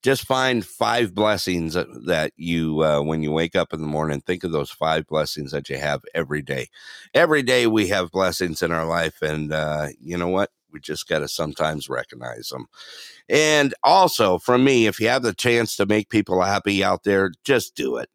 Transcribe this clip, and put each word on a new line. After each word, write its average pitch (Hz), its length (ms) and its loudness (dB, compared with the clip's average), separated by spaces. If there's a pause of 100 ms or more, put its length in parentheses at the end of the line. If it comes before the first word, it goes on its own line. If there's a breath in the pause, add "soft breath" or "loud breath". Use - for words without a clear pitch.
Just 131 240 0
find 131 380 0
five 113 500 -2
blessings 92 600 0
that, 85 120 -2 (200)
that 78 320 0
you, 80 440 -2
uh, 76 200 2
when 78 200 -2
you 76 80 -2
wake 82 240 -2
up 87 200 -2
in 78 80 -6
the 78 40 -6
morning, 76 360 -4
think 90 220 -6
of 85 80 -4
those 71 180 -4
five 80 360 -2
blessings 73 460 -4
that 71 160 -8
you 69 80 -8
have 71 240 -4 (140)
every 76 260 -4
day. 67 280 -8 (440 loud breath)
Every 156 300 4
day 123 240 2
we 107 220 2
have 92 220 0
blessings 90 520 -2
in 85 100 0
our 82 140 -2
life, 82 340 -2
and, 76 320 -4
uh, 76 360 -2 (120)
you 80 160 -8
know 87 120 -4
what? 95 220 0 (220)
We 76 80 -16
just - 260 -10
gotta 76 220 -2
sometimes 78 600 -6
recognize 60 600 -10
'em. 62 160 -12 (640 loud breath)
And 151 540 4
also, 139 560 4
for 123 180 2
me, 127 300 6
if 101 140 0
you 110 80 2
have 131 140 2
the 110 120 0
chance 117 420 0
to - 100 2
make 107 220 2
people 92 320 2
happy 98 420 0
out 95 220 0
there, 98 260 2 (140)
just 127 300 0
do 117 220 -4
it. 123 180 -8